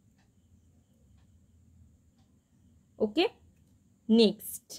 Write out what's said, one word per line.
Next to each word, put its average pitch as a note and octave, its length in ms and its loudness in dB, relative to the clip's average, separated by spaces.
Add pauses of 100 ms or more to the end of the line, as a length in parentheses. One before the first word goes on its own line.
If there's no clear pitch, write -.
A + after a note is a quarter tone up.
(3000)
ওকে, A3 260 -2 (840)
নেক্সট। - 580 0 (120)